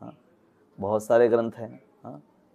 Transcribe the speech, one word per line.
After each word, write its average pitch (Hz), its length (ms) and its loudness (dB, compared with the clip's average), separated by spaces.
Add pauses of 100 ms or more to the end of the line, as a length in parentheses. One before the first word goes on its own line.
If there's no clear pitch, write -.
हाँ? 113 180 -18 (600)
बहुत 107 240 -2
सारे 120 240 4
ग्रंथ 117 240 0
हैं। - 300 -16 (220)
हाँ? 123 180 -18 (320)